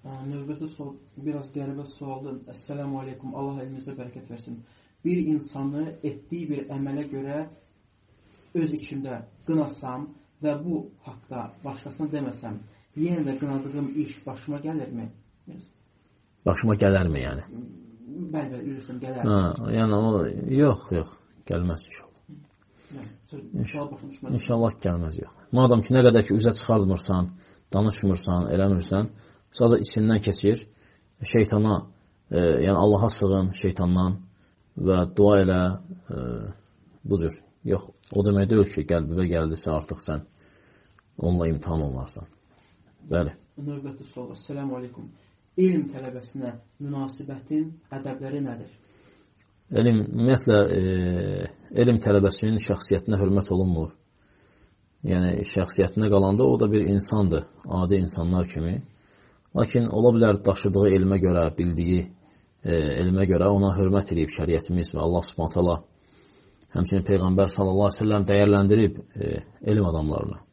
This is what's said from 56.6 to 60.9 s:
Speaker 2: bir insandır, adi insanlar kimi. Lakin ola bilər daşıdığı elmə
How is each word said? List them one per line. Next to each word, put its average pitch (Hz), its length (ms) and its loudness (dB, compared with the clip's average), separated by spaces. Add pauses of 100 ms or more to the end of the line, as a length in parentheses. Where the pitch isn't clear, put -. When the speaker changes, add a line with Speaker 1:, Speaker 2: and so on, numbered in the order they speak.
Speaker 2:
bir 104 160 2
insandır, 98 600 2 (220)
adi 92 320 2
insanlar 87 480 0
kimi. 85 260 -4 (800)
Lakin 117 340 2
ola 117 260 4
bilər 110 260 6
daşıdığı 98 480 2
elmə 95 320 4